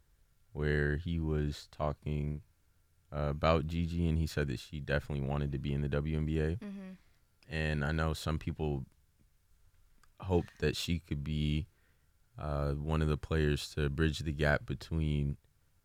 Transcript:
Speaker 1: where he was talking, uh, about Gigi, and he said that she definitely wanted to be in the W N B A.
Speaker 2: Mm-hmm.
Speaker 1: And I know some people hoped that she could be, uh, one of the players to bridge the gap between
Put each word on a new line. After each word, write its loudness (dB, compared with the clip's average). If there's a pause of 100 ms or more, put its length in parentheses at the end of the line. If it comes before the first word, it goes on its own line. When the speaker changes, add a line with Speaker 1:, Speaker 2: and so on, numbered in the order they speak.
(520)
Speaker 1:
where 2
he -2
was 0
talking, -4 (680)
uh, -2
about 4
Gigi, 0
and 4
he 2
said 0
that -4
she -12
definitely -2
wanted -2
to -4
be -2
in 0
the 0
W 0
N 0
B 0
A. 0
Speaker 2:
Mm-hmm. -12 (580)
Speaker 1:
And 0
I 0
know 2
some -2
people -2 (1400)
hoped 0
that 0
she -2
could -4
be, 2 (720)
uh, -2
one 0
of 4
the 4
players 0
to 0
bridge 0
the -2
gap 2
between 0 (480)